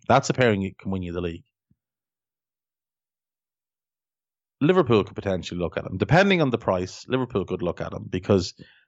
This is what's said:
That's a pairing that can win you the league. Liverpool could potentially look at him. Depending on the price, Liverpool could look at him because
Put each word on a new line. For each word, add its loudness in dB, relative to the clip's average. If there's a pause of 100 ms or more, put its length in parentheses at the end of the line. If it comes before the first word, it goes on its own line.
That's 4
a 0
pairing 2
that -8
can -8
win -4
you -8
the -6
league. -6 (3250)
Liverpool 4
could -18
potentially -4
look -4
at -8
him. -8
Depending 4
on 0
the -2
price, -4
Liverpool -2
could -6
look -4
at -10
him -10
because 0 (340)